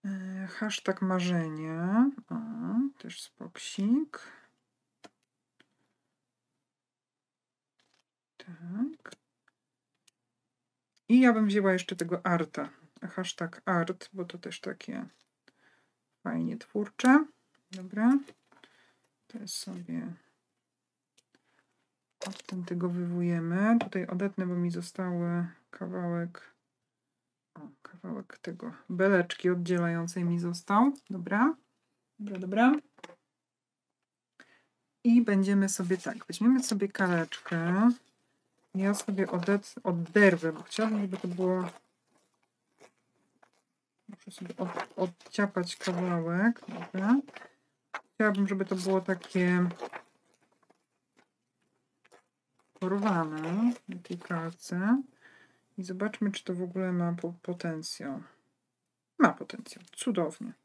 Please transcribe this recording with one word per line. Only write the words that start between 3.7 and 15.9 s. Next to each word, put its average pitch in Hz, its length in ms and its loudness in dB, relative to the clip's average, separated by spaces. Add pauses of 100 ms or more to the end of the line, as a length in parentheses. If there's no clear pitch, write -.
Tak. 185 800 -8 (1900)
I 240 100 8
ja 254 140 8
bym 214 140 4
wzięła 196 260 4
jeszcze 180 220 -2
tego 170 300 -4
arta, 160 440 0 (400)
hashtag 180 560 -8
art, 180 480 -2
bo 185 120 -6
to 175 120 -16
też 170 240 -12
takie - 440 -10 (1160)